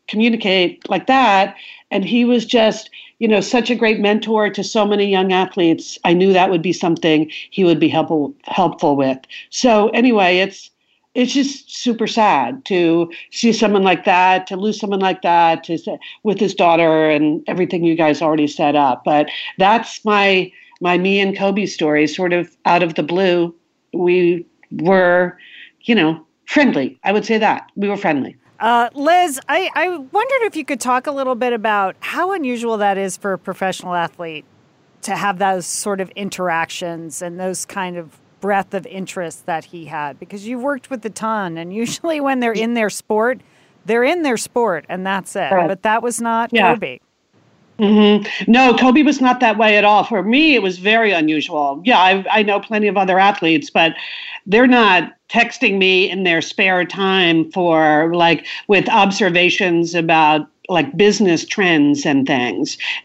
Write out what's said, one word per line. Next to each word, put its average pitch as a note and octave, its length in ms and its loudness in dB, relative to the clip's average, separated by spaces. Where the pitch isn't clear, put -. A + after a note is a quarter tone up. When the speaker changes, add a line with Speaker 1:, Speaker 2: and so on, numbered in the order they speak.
Speaker 1:
communicate G#3 840 0
like F#3+ 160 -4
that. G3+ 480 2
And G3 120 -2
he A#3+ 200 0
was A#3 200 2
just, A3 460 0
you A3+ 80 0
know, G#3+ 120 4
such A3+ 300 -2
a A#3+ 60 0
great G#3+ 240 0
mentor G#3+ 500 0
to G3+ 140 -6
so G#3+ 200 0
many G3+ 220 0
young F#3+ 260 0
athletes. F3+ 720 0
I F3+ 100 2
knew F#3+ 180 4
that F3+ 180 4
would E3+ 120 0
be F3 100 -2
something D#3 580 0
he G3 140 -2
would E3 140 4
be D#3 100 2
helpful, D3+ 460 -2
helpful E3 520 0
with. C3 220 0
So A3 400 2
anyway, G#3 480 2
it's, F#3+ 320 -4
it's B3 180 0
just C#4 440 -4
super A3+ 300 -2
sad D3+ 600 0
to E3+ 440 0
see A#3 200 0
someone G#3 300 2
like F#3 220 0
that, F#3 420 2
to G3 100 -10
lose G#3 220 -4
someone G3+ 220 -4
like F#3 220 -2
that, E3+ 420 2
to E3+ 100 -6
s-, D#3+ 140 -8
with G3 160 -2
his G3+ 160 -2
daughter E3 560 4
and D3+ 380 0
everything E3+ 340 -2
you E3 140 2
guys D#3 260 2
already D#3 240 0
set D3 300 0
up. C#3 280 0
But D3+ 240 0
that's G#3+ 460 0
my, G3 480 0
my F3 180 0
me G3 220 0
and G3 160 -2
Kobe G3 300 -2
story, D3+ 400 0
sort F3 260 -2
of F3 320 -4
out F3 200 2
of E3 100 -4
the F3+ 80 -4
blue. F3 500 0
We F3 540 0
were, F3+ 640 2
you A#3 140 0
know, D#3+ 280 0
friendly. A#3 560 0
I G3 100 -2
would G#3 140 0
say A3+ 120 0
that. G3+ 360 -2
We G3+ 140 -4
were G3+ 80 -4
friendly. D3 400 -4
Speaker 2:
Uh, A#3 340 0
Liz, D4+ 540 0
I, E4 260 -2
I D#4+ 140 0
wondered G4+ 540 -2
if G#4 120 -4
you D#4 120 -8
could C#4+ 140 -6
talk B3+ 260 -2
a D4+ 60 -6
little C4 220 -2
bit A#3+ 180 -2
about G#3 480 -2
how F4 320 -4
unusual A#3+ 440 -4
that G3+ 220 0
is F#3+ 180 -6
for G3 160 -6
a F3+ 60 -6
professional F#3 560 -8
athlete E3 500 -8
to G3 140 -6
have F#3+ 220 -4
those F#3+ 280 0
sort G3 340 -6
of F3+ 100 -8
interactions E3+ 1120 -6
and F3 180 -10
those F#3 240 -6
kind F3+ 320 -10
of E3 240 -16
breadth G3 320 -2
of E3+ 120 -8
interest F3 600 -10
that D#3+ 200 -6
he E3+ 200 -18
had, D3 320 -10
because G3 280 -16
you've A#3+ 160 -8
worked C#4 280 -6
with B3 140 -10
a A3 60 -8
ton, G3+ 480 -6
and F3 160 -12
usually D4 460 -6
when C4+ 200 -2
they're A#3 140 -2
in A3+ 200 -2
their A3 160 0
sport, A3+ 500 -2
they're A#3 180 2
in E4+ 180 0
their C4 160 0
sport, G3+ 500 -2
and F#3 180 -8
that's F#3+ 300 -6
it. F#3 160 -2
Speaker 1:
Right. F3 160 2
Speaker 2:
But F#3+ 140 -6
that A3 200 0
was A#3 200 -6
not A#3 300 -2
Speaker 1:
Yeah. G3 220 4
Speaker 2:
Kobe. D3+ 260 -10
Speaker 1:
Mm-hmm. G#3 720 2
No, A#3+ 260 6
Kobe B3+ 260 4
was C#4 200 2
not B3 180 2
that A3 160 2
way G#3+ 220 4
at G3+ 60 4
all. G#3 200 4
For G#3 180 -4
me, C#4 320 2
it A3+ 80 2
was F#3 160 -4
very G#3+ 340 2
unusual. D#3 720 -2
Yeah, G#3+ 140 4
I, F#3+ 320 4
I G#3+ 120 2
know G3+ 180 0
plenty G#3+ 280 -2
of F#3+ 100 -2
other F#3 200 2
athletes, F#3 520 0
but E3 240 2
they're A3 200 4
not G#3 480 2
texting A3+ 480 0
me F#3+ 320 2
in F#3 140 -4
their E3 180 0
spare F#3 420 0
time F3 680 0
for, D#3+ 640 2
like, E3+ 320 2
with G3 220 2
observations F3+ 1040 2
about, D#3+ 520 2
like, E3 280 -2
business G3+ 480 2
trends D3 640 2
and C#3 200 0
things. B2 500 -2